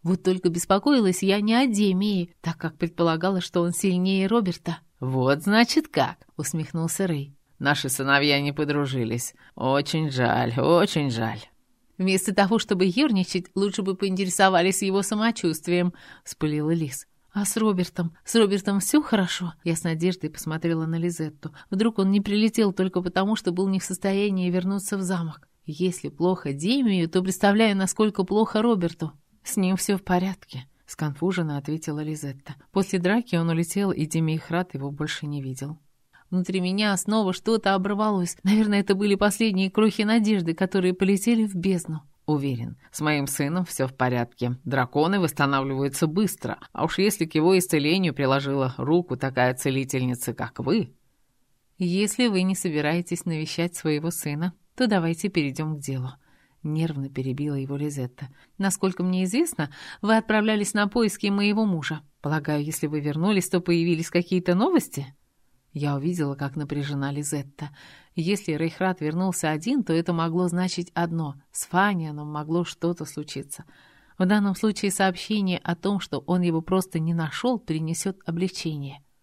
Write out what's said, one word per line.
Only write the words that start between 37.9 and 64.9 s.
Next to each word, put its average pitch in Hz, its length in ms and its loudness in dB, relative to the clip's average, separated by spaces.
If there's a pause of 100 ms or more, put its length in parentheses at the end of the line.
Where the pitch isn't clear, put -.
Наверное, 208 380 4
это 202 140 2
были 202 200 2
последние 196 560 2
крохи 214 300 2
надежды, 208 520 2
которые 185 400 0
полетели 202 520 2
в 196 100 -4
бездну. 170 480 -2 (260)
«Уверен, 127 480 -2 (140)
с - 100 -10
моим 151 240 0
сыном 156 400 -2
все - 220 -2
в 131 80 -14
порядке. 123 680 -2
Драконы 147 560 0
восстанавливаются 139 880 0
быстро. 160 540 -2 (140)
А - 120 -2
уж - 140 -2
если 202 260 0
к 160 80 -4
его 175 240 4
исцелению 170 560 2
приложила 135 640 0
руку 147 400 0
такая 127 380 0
целительница, 127 800 -2
как - 240 -8
вы». 156 340 0 (880)
«Если 202 480 0
вы 190 160 2
не 185 100 0
собираетесь 170 720 -2
навещать 165 500 -4
своего 156 360 -2
сына, 156 420 -4 (220)
то 254 100 0
давайте 180 440 0
перейдем 156 480 -2
к - 20 -14
делу», 131 320 -6 (500)
нервно 151 480 -4
перебила 135 460 -4
его 139 200 -4
Лизетта. 139 540 -6 (300)
«Насколько 190 420 0
мне 185 220 0
известно, 185 480 0 (320)
вы 214 120 4
отправлялись 214 600 2
на 208 120 2
поиски 208 440 0
моего 208 340 2
мужа. 156 360 -2 (200)
Полагаю, 151 420 0
если 156 220 -4
вы 151 140 -2
вернулись, 165 500 0
то 185 100 2
появились 170 520 2
какие-то 175 420 2
новости?» 190 640 0 (560)